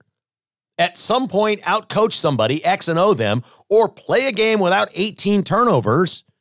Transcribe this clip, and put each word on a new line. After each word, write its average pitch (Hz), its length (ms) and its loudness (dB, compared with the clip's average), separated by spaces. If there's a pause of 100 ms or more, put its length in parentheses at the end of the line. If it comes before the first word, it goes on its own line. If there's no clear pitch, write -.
(800)
At 170 180 -2
some 247 320 -2
point, 208 340 -2
outcoach 208 500 -2
somebody, 139 520 0
X 180 240 -2
and 165 100 -2
O 196 140 4
them, 117 300 0 (260)
or 214 180 4
play - 400 -2
a 262 60 -2
game 220 280 0
without 190 340 0
eighteen 202 480 -2
turnovers 170 840 0 (160)